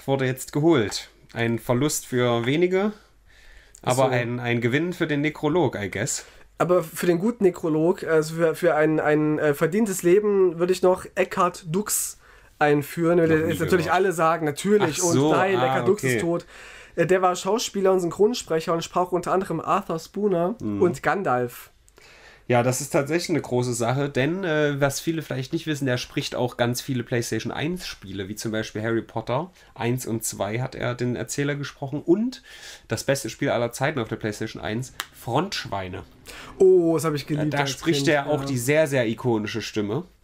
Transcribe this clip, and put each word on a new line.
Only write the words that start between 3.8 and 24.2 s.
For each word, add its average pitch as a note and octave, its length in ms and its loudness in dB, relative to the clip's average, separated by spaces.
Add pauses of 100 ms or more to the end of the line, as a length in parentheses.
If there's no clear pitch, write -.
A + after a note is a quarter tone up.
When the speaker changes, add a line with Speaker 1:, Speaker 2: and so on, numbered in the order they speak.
Speaker 2:
Ach - 80 -4
Speaker 1:
aber B2+ 160 2
Speaker 2:
so. B2+ 40 4
Speaker 1:
ein, A#2+ 300 -2
ein A#2+ 220 0
Gewinn D3 320 0
für E3+ 120 -2
den D3 160 0
Nekrolog, D3+ 540 0
I G2 140 -4
guess. G2+ 340 -4 (360)
Speaker 2:
Aber E3+ 240 2
für E3 240 -6
den F3 120 4
guten A3+ 240 -2
Nekrolog, F3 600 2
also D#3+ 320 0
für, D#3+ 200 2
für D#3+ 200 2
ein, D#3 240 2
ein, D3+ 380 2
äh, D3 160 2
verdientes F#3+ 500 0
Leben, F#3+ 540 4
würde F3 140 2
ich F#3 100 -2
noch F3+ 240 2 (100)
Eckhard F3+ 520 0
Dux - 520 -4 (400)
einführen, D3+ 580 2
weil E3 100 4
Speaker 1:
Noch D#3+ 80 4
Speaker 2:
der D#3 100 2
Speaker 1:
nie E3+ 60 0
Speaker 2:
jetzt D3 80 -2
natürlich E3 280 2
Speaker 1:
gehört. E3+ 120 2
Speaker 2:
alle F#3+ 140 2
sagen, D#3+ 320 2
„Natürlich“ E3+ 560 2
Speaker 1:
Ach - 20 -2
Speaker 2:
und E3+ 100 4
Speaker 1:
so, D3 200 4
Speaker 2:
„Nein, F#3 240 2
Speaker 1:
ah, B2+ 80 2
Speaker 2:
Eckhard - 220 0
Dux G3+ 160 2
Speaker 1:
okay. B2+ 120 2
Speaker 2:
ist G#2+ 60 0
tot.“ E3+ 240 -2 (500)
Äh, E3+ 100 2
der F#3 160 4
war F3+ 140 4
Schauspieler F#3+ 560 0
und F#3 80 4
Synchronsprecher F3+ 720 0
und E3 120 -2
sprach F3+ 280 -2
unter E3+ 220 -2
anderem F3+ 260 -2
Arthur E3+ 400 -2
Spooner F#3 640 -2
Speaker 1:
Mhm. G2+ 200 -2
Speaker 2:
und - 220 2
Gandalf. C#3+ 680 -2 (760)
Speaker 1:
Ja, B2 140 4
das B2+ 180 2
ist C#3+ 120 -8
tatsächlich D#3+ 400 0
eine C#3+ 100 2
große B2 320 0
Sache, A#2+ 340 0
denn, D#3+ 360 0